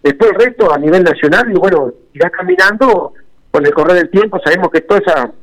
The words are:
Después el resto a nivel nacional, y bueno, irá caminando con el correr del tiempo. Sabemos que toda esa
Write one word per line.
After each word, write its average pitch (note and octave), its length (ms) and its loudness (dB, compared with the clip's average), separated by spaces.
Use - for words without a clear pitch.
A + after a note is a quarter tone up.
Después G3 280 2
el F#3 60 -4
resto A3+ 340 0
a D3 60 -2
nivel D#3 260 2
nacional, E3+ 480 0
y F#3 60 -2
bueno, E3+ 340 0
irá E3 160 -2
caminando F#3+ 840 0
con C#3+ 160 -2
el D3 80 2
correr E3 220 2
del E3+ 140 0
tiempo. G3 340 -2
Sabemos F#3+ 260 0
que D#3+ 120 0
toda G3+ 180 0
esa D#3 320 -2